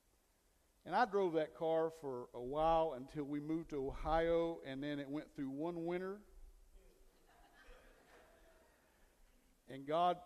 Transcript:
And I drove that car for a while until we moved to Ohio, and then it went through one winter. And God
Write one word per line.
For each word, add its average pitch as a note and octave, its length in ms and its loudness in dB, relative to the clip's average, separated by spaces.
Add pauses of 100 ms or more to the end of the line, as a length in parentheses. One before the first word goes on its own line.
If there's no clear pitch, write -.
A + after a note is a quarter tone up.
(880)
And E3+ 100 -2
I A#3+ 80 6
drove F#3+ 300 2
that D#3 220 0
car D#3+ 440 2
for B2+ 340 -6
a A#2+ 60 -8
while D#3 560 4
until C#3+ 280 -6
we D3 140 -4
moved D#3+ 320 -4
to C3+ 160 -2
Ohio, E3 800 2
and C3+ 160 -6
then D3 160 -2
it C#3+ 100 -6
went D3 180 -6 (100)
through C3+ 140 -4
one E3 340 -4
winter. F#3 320 -4 (3500)
And C3+ 180 -12
God F3 400 4